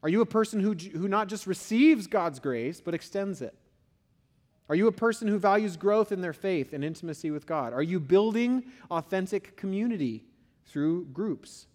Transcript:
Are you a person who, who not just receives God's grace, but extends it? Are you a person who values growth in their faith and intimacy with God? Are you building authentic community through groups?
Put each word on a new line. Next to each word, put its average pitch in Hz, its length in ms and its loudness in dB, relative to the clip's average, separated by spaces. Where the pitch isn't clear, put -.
Are 151 60 0
you 208 140 4
a 208 40 4
person 220 340 0
who, 208 120 2
who 180 360 -6
not 202 200 0
just 208 180 -10
receives 226 600 4
God's 170 320 -2
grace, 127 420 -4
but 170 140 -6
extends 196 480 -6
it? - 120 -10
Are 151 40 2
you 196 120 6
a 220 60 6
person 226 360 0
who 208 100 2
values 202 380 2
growth 208 340 2
in 190 120 -4
their 175 100 -4
faith 170 400 -2
and 139 100 -6
intimacy 156 480 -6
with 151 160 -6
God? 131 280 -4
Are 135 80 0
you 170 180 0
building 226 640 2
authentic 190 680 -4
community 190 640 -4
through 160 480 -2
groups? 180 640 -8